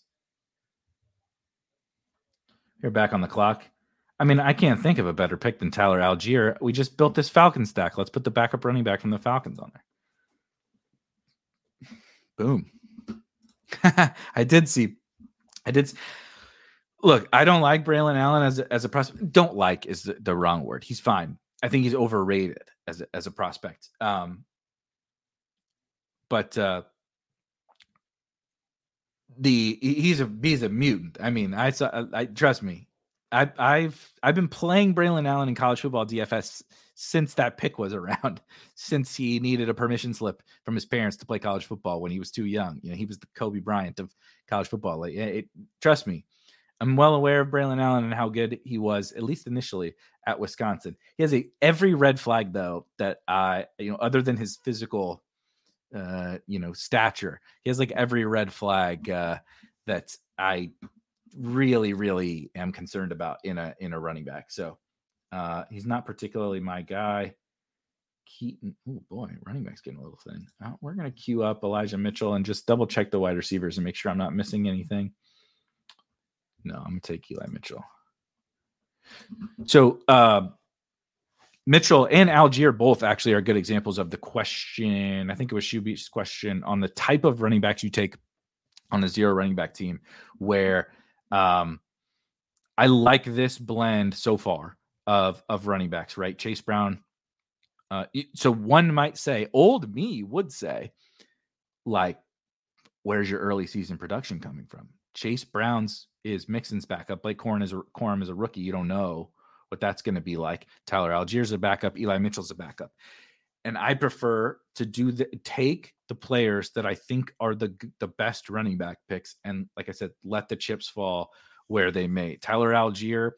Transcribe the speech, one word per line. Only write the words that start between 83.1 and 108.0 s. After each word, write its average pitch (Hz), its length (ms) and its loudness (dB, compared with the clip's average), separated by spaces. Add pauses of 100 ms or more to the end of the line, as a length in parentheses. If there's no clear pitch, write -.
are 104 80 4
good 104 160 2
examples 101 420 -2
of 87 100 -4
the - 80 -8
question. 98 1120 -4
I 104 60 -6
think 123 160 -6
it 110 40 -4
was 101 80 -2
Shuby's 107 460 -6
question 101 540 -6
on 101 160 -2
the 95 100 -2
type - 340 0
of 117 200 2
running 110 180 4
backs 104 220 0
you 104 80 -6
take 101 240 -2 (720)
on 101 140 0
a 92 40 -2
zero 104 240 2
running 95 240 0
back 87 200 -6
team, 90 240 -8 (400)
where, 95 500 2 (420)
um, 87 480 2 (960)
I 127 120 6
like 127 380 6
this 123 340 -2
blend 110 560 0
so 110 220 0
far 85 380 -4 (300)
of, 95 440 2
of 101 160 -4
running 95 240 -2
backs, 82 280 -8
right? 95 200 -6
Chase 110 240 -8
Brown. 104 420 -2 (840)
Uh, 95 240 -6
y-, 143 220 -8
so 127 160 2
one 143 420 4
might 147 240 0
say, 110 360 -4
old 156 400 6
me 151 280 -6
would 135 300 -6
say, 73 400 -10 (920)
like, 92 340 -2 (840)
"Where's 101 280 -2
your 98 100 -4
early 98 260 -2
season 90 320 -8
production 98 420 -8
coming 69 280 -14
from?" - 220 -20 (260)
Chase 120 280 -6
Brown's 110 640 -2 (160)
is 101 240 -6
Mixon's 110 380 -6
backup. 90 380 -10
Blake 104 160 -6
Corum 104 240 -2
is 92 100 -6
a, 95 80 -8 (160)
Corum 101 240 -2